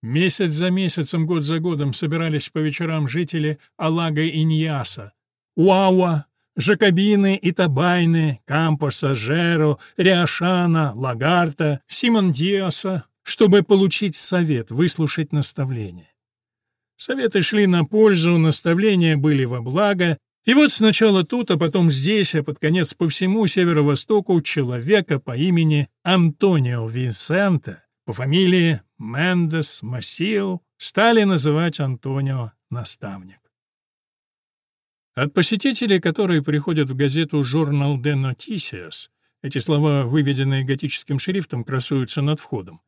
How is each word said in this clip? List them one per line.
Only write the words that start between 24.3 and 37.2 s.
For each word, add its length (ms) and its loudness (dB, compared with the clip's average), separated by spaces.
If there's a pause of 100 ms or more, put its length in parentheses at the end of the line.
человека 760 0
по 180 -8
имени 520 2 (160)
Антонио 840 2
Винсенте, 960 -2 (220)
по 80 -10
фамилии 680 2 (180)
Мендес 840 -2
Масио, 800 -4 (180)
стали 460 2
называть 560 0
Антонио 720 -4 (180)
Наставник. 720 -12 (1800)
От 160 -2
посетителей, 680 0
которые 420 0
приходят 480 -2
в 60 -6
газету 460 -2